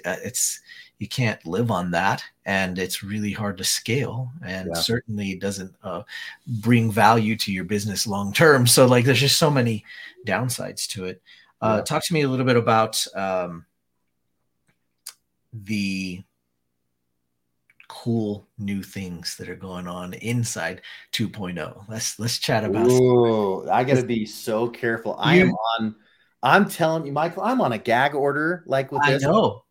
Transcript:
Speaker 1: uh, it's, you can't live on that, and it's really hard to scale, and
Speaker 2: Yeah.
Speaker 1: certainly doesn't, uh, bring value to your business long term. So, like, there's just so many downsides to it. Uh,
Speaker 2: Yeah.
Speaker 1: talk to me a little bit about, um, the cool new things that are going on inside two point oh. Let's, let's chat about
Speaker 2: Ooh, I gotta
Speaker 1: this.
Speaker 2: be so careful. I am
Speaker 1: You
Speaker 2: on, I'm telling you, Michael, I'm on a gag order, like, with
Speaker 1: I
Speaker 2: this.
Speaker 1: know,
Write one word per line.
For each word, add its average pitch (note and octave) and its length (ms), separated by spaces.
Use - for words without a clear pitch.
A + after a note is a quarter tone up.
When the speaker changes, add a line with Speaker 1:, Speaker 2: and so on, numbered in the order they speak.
Speaker 1:
uh, F2+ 180
it's, - 380
you G#2 80
can't - 380
live G2+ 260
on F2+ 200
that, F#2+ 320
and F#2+ 320
it's F#2 260
really G#2 300
hard G2+ 240
to F#2 60
scale, B2 680
and F#2 320
Speaker 2:
Yeah. E2 60
Speaker 1:
certainly G#2 560
doesn't, G2 480
uh, F2+ 200
bring A2+ 440
value A2 460
to G2+ 140
your F#2 140
business G2+ 420
long G2+ 240
term. C#3 360
So, C3 180
like, B2 180
there's A#2+ 160
just C#3 200
so D#3 120
many A#2 320
downsides G2+ 640
to F#2 160
it. F#2 160
Uh, A2 160
Speaker 2:
Yeah. G#2 60
Speaker 1:
talk D#3 220
to - 80
me D#3 80
a C#3 80
little B2+ 160
bit B2+ 120
about, A2+ 480
um, F2+ 500
the G2 720
cool G#2+ 600
new G2+ 240
things F2+ 540
that F2+ 140
are F2+ 60
going F2+ 300
on F2+ 280
inside G2 680
two G#2 160
point F2+ 320
oh. E2+ 300
Let's, A2+ 300
let's A2+ 180
chat A2+ 260
about A2 260
Speaker 2:
Ooh, A#2+ 800
I A2 140
gotta C3+ 120
Speaker 1:
this. B2 100
Speaker 2:
be A2 200
so A2+ 440
careful. A#2 500
I A#2 160
am F#3 120
Speaker 1:
You - 100
Speaker 2:
on, A2 180
I'm E3+ 280
telling D#3+ 360
you, C#3 60
Michael, E3 320
I'm B3 160
on C3+ 140
a G#2+ 40
gag B2+ 380
order, D3 500
like, C3+ 280
with C#3 100
Speaker 1:
I C#3 100
Speaker 2:
this. C#3 100
Speaker 1:
know, D3 480